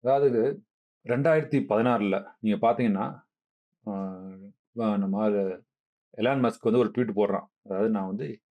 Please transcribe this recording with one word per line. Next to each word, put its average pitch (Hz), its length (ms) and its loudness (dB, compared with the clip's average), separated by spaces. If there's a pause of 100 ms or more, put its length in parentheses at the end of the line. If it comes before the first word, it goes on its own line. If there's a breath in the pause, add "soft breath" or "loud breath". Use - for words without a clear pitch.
அதாவது 131 600 2 (460)
ரெண்டாயிரத்தி 147 600 2
பதினாறுல 107 560 2 (140)
நீங்க 107 300 2
பார்த்தீங்கன்னா, 104 500 0 (680)
ஆ, 95 320 -8 (560)
வ-, 110 220 -2
நம்ம 98 240 -2
ஆளு 101 420 -2 (540)
எலான் 127 260 0
மஸ்க் 113 180 -2
வந்து 117 180 2
ஒரு 107 180 2
ட்வீட் 110 180 -2
போடுறான். 101 300 0 (180)
அதாவது, 101 260 -2
"நான் 101 180 -2
வந்து 117 320 -8 (120)